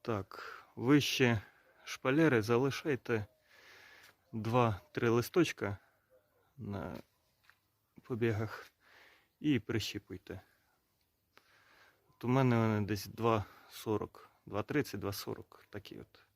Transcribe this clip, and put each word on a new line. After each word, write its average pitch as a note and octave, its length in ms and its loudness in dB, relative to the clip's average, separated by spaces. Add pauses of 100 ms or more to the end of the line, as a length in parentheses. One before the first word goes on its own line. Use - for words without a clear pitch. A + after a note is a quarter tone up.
Так, - 600 -6 (120)
вище B2 640 4 (420)
шпалери C3+ 580 2
залишайте A#2+ 840 0 (1040)
два-три A#2 800 0
листочка A#2 680 0 (800)
на G2+ 440 -8 (1080)
побігах A2+ 560 -2 (720)
і D3 200 2
прищіпуйте. G2+ 840 -6 (1700)
От - 140 -16
у A#2+ 40 -2
мене B2+ 300 4
вони A2 240 4
десь G2+ 240 -2
два G#2+ 400 0 (240)
сорок, - 600 -6 (140)
два G2+ 180 -6
тридцять, B2 360 -4
два G2 140 -4
сорок, - 560 -12
такі - 300 -14
от. - 200 -20 (160)